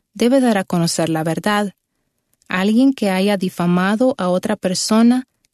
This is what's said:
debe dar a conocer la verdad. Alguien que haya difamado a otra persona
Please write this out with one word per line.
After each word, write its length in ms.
debe 280
dar 160
a 60
conocer 460
la 140
verdad. 500
Alguien 460
que 160
haya 280
difamado 800
a 100
otra 280
persona 720